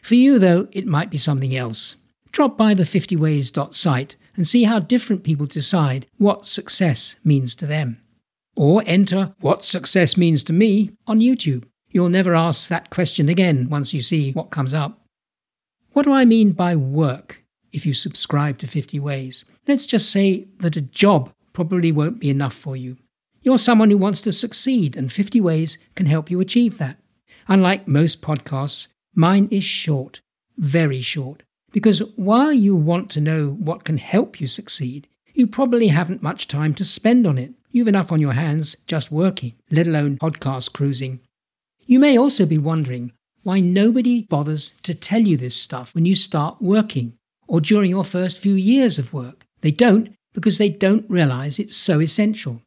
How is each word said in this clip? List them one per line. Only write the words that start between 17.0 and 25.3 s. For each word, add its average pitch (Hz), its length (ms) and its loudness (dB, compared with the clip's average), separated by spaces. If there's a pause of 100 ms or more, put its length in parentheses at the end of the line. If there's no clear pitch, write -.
if - 120 -10
you 143 80 -2
subscribe 143 680 -4
to 139 100 -12
fifty 147 320 -8
Ways? 135 440 -10 (220)
Let's 285 200 0
just - 240 0
say 196 360 0 (140)
that 165 160 -2
a 160 40 -4
job 147 520 2 (200)
probably 175 380 0
won't 156 300 -2
be 143 100 -2
enough 139 240 -2
for 135 220 -12
you. 127 200 -12 (460)
You're 254 160 4
someone 220 320 4
who 208 80 6
wants 190 240 0
to 208 100 -4
succeed, 220 640 -4
and 131 160 -6
fifty 208 280 0